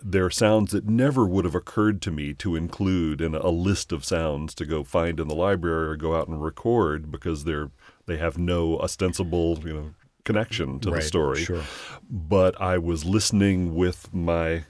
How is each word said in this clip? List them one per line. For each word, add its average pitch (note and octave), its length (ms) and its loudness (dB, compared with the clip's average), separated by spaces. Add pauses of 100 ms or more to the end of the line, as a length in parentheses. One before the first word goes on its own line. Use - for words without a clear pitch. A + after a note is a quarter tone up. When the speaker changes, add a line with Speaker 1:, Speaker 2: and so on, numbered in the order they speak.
Speaker 1:
there F#2 240 2
are F2+ 60 0
sounds G#2+ 400 4
that G#2 160 -2
never B2 400 4
would F#2 160 2
have E2+ 100 0
occurred G#2+ 500 0
to F#2 80 -4
me D2 240 -4
to E2+ 200 -2
include E2+ 640 0
in D#2+ 160 -2
a F2+ 140 0
list F2 420 0
of D#2 140 -4
sounds D#2+ 500 -2
to D#2+ 100 -6
go D2+ 200 -2
find E2+ 340 0
in D#2 80 -2
the D2+ 80 -4
library E2 540 0
or D#2 80 -6
go D#2+ 180 -2
out D#2+ 140 -2
and D#2 120 -6
record D#2 720 0
because D#2 320 -6
they're, D2+ 280 -4 (340)
they E2+ 120 -6
have D#2+ 200 -4
no E2+ 420 0
ostensible, E2+ 840 0
you D#2+ 80 -8
know, D2+ 200 -10 (300)
connection F2 560 -2
to F#2+ 100 -2
the F2+ 60 0
Speaker 2:
Right, D#2+ 80 0
Speaker 1:
story. D2+ 400 0
Speaker 2:
sure. F2 200 -4 (460)
Speaker 1:
But F#2 520 2
I F#2 160 2
was E2 280 -2
listening G2 720 4
with F2+ 380 0
my, E2 560 0